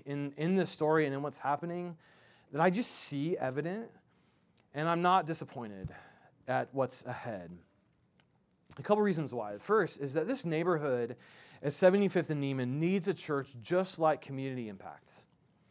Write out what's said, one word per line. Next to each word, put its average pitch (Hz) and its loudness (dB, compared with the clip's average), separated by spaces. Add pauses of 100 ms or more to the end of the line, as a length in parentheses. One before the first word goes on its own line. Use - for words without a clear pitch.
in, 143 -4
in 170 2
this 185 2
story 156 4
and 139 0
in 139 -2
what's 143 -6
happening 170 -4 (560)
that 147 2
I 185 8
just 214 -2
see 147 -2
evident, 151 -4 (840)
and 151 -2
I'm 170 2
not 180 4
disappointed 117 -8 (580)
at 127 0
what's 131 -2
ahead. 104 -8 (1300)
A 135 -10
couple 208 4
reasons 160 2
why. 107 -6
The 104 -10
first 202 2
is 139 -4
that 160 0
this 247 -2
neighborhood 151 0 (480)
at 143 0
seventy-fifth 190 6
and 147 0
Neiman 135 0
needs 180 2
a 185 0
church 139 -4
just 185 0
like 156 4
Community 135 -6
Impact. 92 -14 (600)